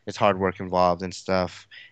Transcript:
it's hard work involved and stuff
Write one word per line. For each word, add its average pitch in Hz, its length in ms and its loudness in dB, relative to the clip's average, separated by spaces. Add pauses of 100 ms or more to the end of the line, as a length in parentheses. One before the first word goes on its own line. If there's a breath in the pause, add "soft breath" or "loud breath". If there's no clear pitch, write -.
it's 104 100 -8
hard 101 220 2
work 92 220 0
involved 90 420 2
and 92 120 -8
stuff 92 520 -2 (260 loud breath)